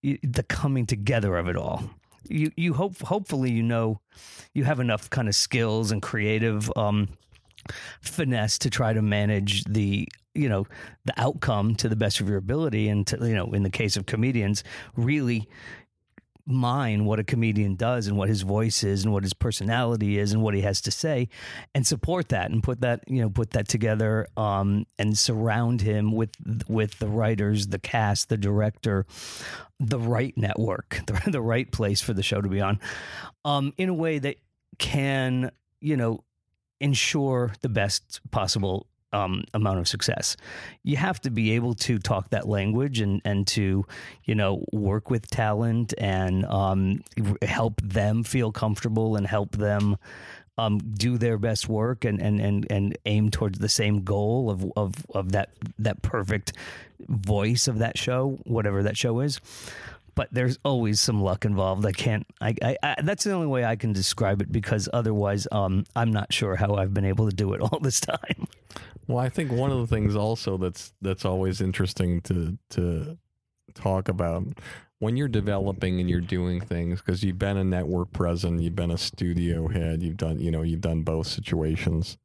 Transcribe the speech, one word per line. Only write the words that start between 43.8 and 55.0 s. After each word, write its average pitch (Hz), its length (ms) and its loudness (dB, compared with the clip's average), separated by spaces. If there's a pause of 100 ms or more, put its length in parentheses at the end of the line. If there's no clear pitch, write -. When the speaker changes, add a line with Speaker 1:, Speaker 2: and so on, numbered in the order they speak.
Speaker 1:
you 110 120 2
know, 101 360 2
work 104 380 0
with 120 200 0
talent 113 680 0
and, 95 480 2
um, 95 580 2 (180)
r-, 101 140 2 (100)
help 113 380 0
them 107 400 0
feel 110 300 0
comfortable 110 640 0
and 101 100 0
help 104 300 -2
them, 104 400 2 (600)
um, 107 220 2
do 110 380 0
their 113 200 2
best 110 300 0
work 113 380 0
and, 104 160 0
and, 104 180 2
and, 101 320 2
and 101 340 0
aim 107 240 4
towards 98 300 -2
the 107 80 0
same 104 360 2
goal 107 460 2
of, 95 160 -2 (120)
of, 98 160 0 (200)